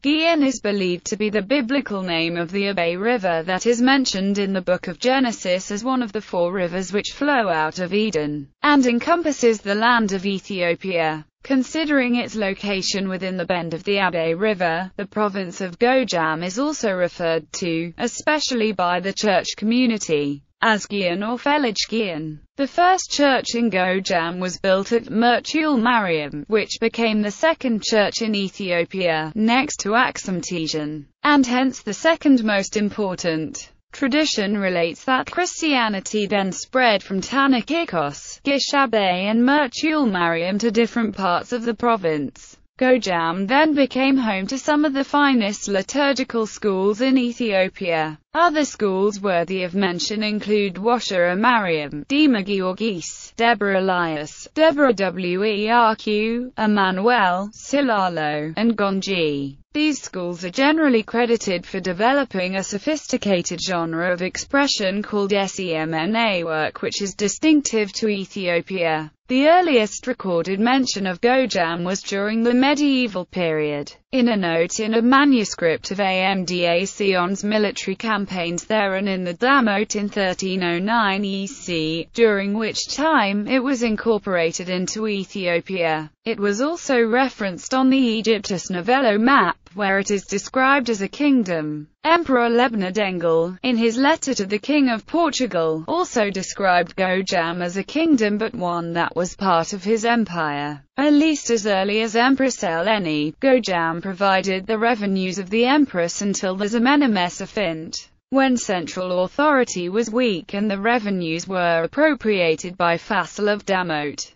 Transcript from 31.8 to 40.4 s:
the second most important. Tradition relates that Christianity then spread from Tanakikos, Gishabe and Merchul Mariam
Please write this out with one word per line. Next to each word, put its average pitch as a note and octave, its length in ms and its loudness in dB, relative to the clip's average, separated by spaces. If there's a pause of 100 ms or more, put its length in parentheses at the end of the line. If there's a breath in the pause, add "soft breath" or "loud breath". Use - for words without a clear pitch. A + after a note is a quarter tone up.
the G#3 100 -6
second C#4+ 520 2
most G3+ 320 -2
important. F3+ 920 -4 (200)
Tradition A3 640 0
relates F3+ 480 -2
that C4 260 0
Christianity A#3+ 920 -2
then G3 260 0
spread A3+ 520 0
from F#3+ 180 -4
Tanakikos, B3+ 1200 -2
Gishabe C#4 520 0
and G3+ 480 2
Merchul C#4+ 680 2
Mariam F3 500 0